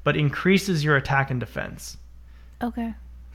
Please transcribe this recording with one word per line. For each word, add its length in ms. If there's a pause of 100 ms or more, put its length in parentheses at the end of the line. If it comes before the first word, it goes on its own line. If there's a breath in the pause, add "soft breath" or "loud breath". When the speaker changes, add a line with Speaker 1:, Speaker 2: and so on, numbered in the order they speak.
Speaker 1:
but 140
increases 680
your 140
attack 340
and 80
defense. 580 (640 soft breath)
Speaker 2:
Okay. 320 (400)